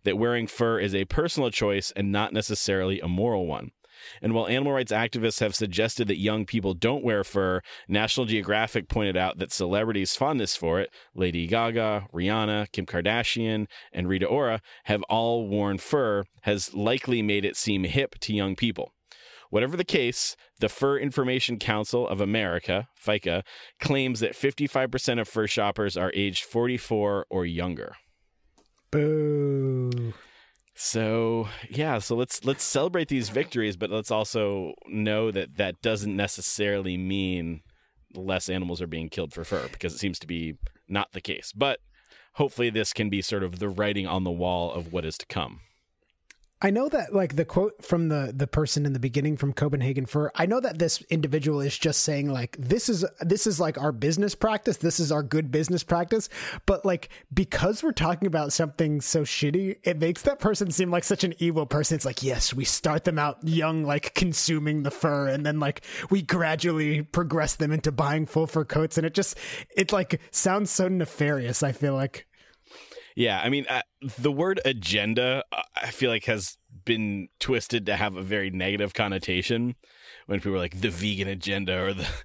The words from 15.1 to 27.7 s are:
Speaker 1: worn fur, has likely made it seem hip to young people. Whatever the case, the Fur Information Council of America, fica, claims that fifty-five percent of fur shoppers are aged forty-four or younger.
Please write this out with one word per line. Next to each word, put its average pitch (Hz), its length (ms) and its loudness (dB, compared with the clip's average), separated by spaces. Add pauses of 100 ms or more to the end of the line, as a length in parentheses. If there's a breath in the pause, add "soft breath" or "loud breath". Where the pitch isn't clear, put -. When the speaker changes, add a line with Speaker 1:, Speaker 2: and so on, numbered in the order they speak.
Speaker 1:
worn 101 320 0
fur, 107 460 0 (180)
has 104 320 0
likely 117 480 0
made 104 200 2
it 98 140 -2
seem 98 260 2
hip 131 360 0
to - 120 -6
young 98 240 0
people. - 380 -4 (560 loud breath)
Whatever 127 260 0
the 180 80 0
case, 127 520 0 (240 soft breath)
the 110 100 2
Fur 139 280 2
Information 127 600 0
Council 107 500 0
of 95 140 0
America, 98 760 0
fica, 98 480 0 (360 loud breath)
claims 131 400 0
that 113 160 -2
fifty-five 139 560 0
percent 123 280 0
of 107 80 0
fur 110 200 0
shoppers 101 500 0
are 90 160 0
aged 98 300 0
forty-four 113 880 0
or 92 160 0
younger. 87 500 -4 (960)